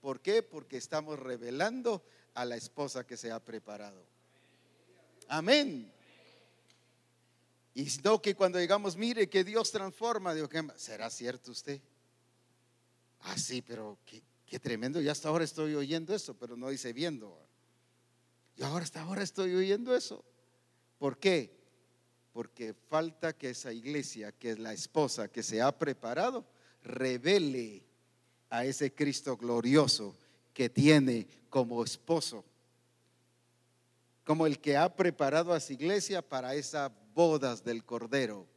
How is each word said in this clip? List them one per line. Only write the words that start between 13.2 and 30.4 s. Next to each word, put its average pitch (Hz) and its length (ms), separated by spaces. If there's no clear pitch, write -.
"Ah, - 180
sí, 123 240
pero 110 420
qué, 110 180
qué - 160
tremendo, 123 400
ya 147 120
hasta 151 180
ahora 165 120
estoy 156 320
oyendo 156 400
eso", 143 200
pero 120 200
no 127 140
dice 131 240
viendo. 113 480
"Yo 131 100
ahora 165 180
hasta 160 160
ahora 190 220
estoy 185 320
oyendo 202 420
eso". - 260
¿Por 139 180
qué? 175 340
Porque 113 400
falta 160 580
que 143 160
esa 123 240
iglesia, 117 600
que - 180
es 110 80
la 110 160
esposa 127 540
que 117 140
se 110 200
ha 139 160
preparado, 160 680
revele 127 1040
a 120 100
ese 135 300
Cristo 139 420
glorioso 120 800